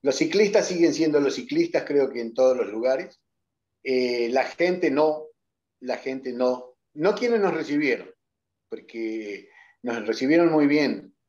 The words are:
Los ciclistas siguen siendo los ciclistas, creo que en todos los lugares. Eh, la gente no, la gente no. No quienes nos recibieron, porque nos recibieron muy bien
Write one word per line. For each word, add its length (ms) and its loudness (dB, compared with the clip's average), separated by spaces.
Los 140 0
ciclistas 520 2
siguen 260 2
siendo 260 2
los 140 0
ciclistas, 500 -2
creo 240 2
que 140 -6
en 100 -8
todos 240 2
los 120 -2
lugares. 520 -4
Eh, 480 0
la 140 2
gente 460 0
no, 360 0
la 180 -6
gente 340 -8
no. 440 -2
No 200 0
quienes 260 0
nos 120 2
recibieron, 560 -2
porque 800 -10
nos 240 -6
recibieron 440 2
muy 160 4
bien 480 0